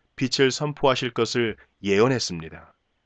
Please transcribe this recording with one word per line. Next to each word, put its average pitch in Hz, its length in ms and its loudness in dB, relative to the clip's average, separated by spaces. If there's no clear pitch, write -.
빛을 135 340 2
선포하실 135 640 -2
것을 117 440 -2
예언했습니다. 95 920 0